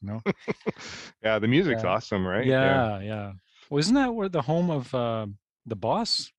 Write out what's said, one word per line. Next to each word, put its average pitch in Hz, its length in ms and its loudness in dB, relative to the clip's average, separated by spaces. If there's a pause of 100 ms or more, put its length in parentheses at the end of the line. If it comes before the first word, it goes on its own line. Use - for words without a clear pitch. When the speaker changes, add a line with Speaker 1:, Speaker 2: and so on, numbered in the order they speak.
Speaker 1:
you 98 80 -8
know? 110 160 -8
Speaker 2:
<laughs> - 1000 -8
Yeah, 110 160 2
the 110 80 2
music's 131 360 4
Speaker 1:
Yeah. 90 60 0
Speaker 2:
awesome, 98 380 0
right? 104 180 0
Speaker 1:
Yeah, 131 540 2
Speaker 2:
Yeah. 98 60 -10
Speaker 1:
yeah. 104 260 -8 (380)
Well, 143 100 0
isn't 196 160 4
that 262 180 2
where 208 160 -2
the 170 120 0
home 170 280 0
of, 139 240 -2
uh, 113 340 -2 (380)
the 113 120 -6
Boss? 143 600 -2